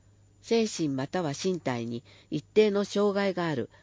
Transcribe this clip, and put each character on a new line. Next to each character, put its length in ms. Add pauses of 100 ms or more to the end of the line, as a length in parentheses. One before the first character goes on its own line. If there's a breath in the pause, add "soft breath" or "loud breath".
(420 soft breath)
精 260
神 220
ま 180
た 160
は 80
身 280
体 280
に 160 (260 loud breath)
一 140
定 260
の 140
障 320
害 180
が 140
あ 80
る 160 (120)